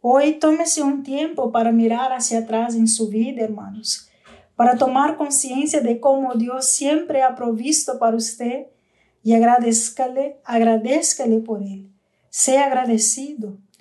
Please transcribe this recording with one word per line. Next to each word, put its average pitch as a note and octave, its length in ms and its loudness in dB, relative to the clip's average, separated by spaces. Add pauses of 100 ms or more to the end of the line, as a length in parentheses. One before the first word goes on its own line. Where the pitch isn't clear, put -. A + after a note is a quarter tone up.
Hoy C#4+ 260 4
tómese D#4 500 2
un C#4 180 0
tiempo C#4 500 -4
para A#3 200 2
mirar A#3 420 2
hacia A#3 240 -4
atrás A3+ 380 -2
en A3+ 120 4
su A3 220 0
vida, A#3 320 -2
hermanos, G#3 680 -8 (480)
para A#3+ 220 4
tomar C#4 400 2
conciencia C#4+ 640 -2
de A#3 180 0
cómo C4+ 360 2
Dios B3 320 -2
siempre D4 560 0
ha B3+ 100 2
provisto B3 640 -4
para A3+ 180 2
usted A#3+ 520 -6 (560)
y A3 100 4
agradézcale, B3 1120 2
agradézcale A3+ 960 2
por A3 240 -6
él. G3 260 -12 (400)
Sea C#4 380 2
agradecido. B3 920 -2 (240)